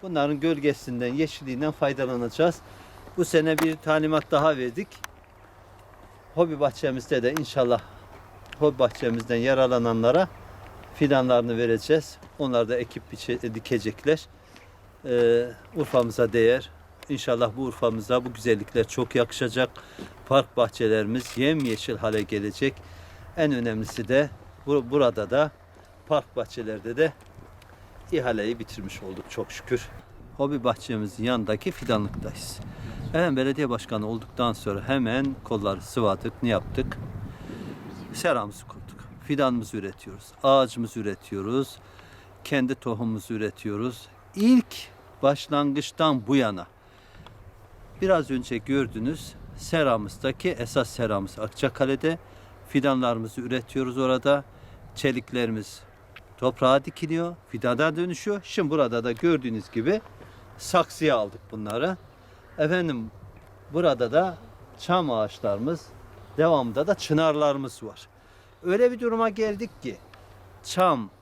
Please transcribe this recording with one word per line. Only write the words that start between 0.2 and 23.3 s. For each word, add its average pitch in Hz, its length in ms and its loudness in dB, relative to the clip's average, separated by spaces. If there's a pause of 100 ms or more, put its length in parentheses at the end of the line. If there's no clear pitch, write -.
gölgesinden, 139 720 0
yeşilliğinden 147 580 -2
faydalanacağız. 135 880 2 (580)
Bu 175 80 2
sene 160 320 4
bir 160 180 2
talimat 156 560 2
daha 151 260 4
verdik. 127 300 -4 (1500)
Hobi 160 240 2
bahçemizde 131 640 0
de 127 160 2
inşallah 123 420 2 (800)
hobi 147 200 2
bahçemizden 117 560 0
yararlananlara 123 920 4 (680)
fidanlarını 127 640 4
vereceğiz. 117 600 2 (220)
Onlar 120 300 2
da 123 80 0
ekip 120 340 -8
biçe-, 117 440 -6
dikecekler. 113 720 -2 (760)
Ee, 120 400 4 (300)
Urfa'mıza 120 580 2
değer. 120 360 4 (400)
İnşallah 120 480 0
bu 135 60 -4
Urfa'mıza 120 640 0
bu 120 80 -8
güzellikler 113 540 2
çok - 280 -4
yakışacak. 123 540 0 (580)
Park 131 300 2
bahçelerimiz 113 800 0
yemyeşil 131 600 0
hale 110 240 0
gelecek. 104 520 -2 (640)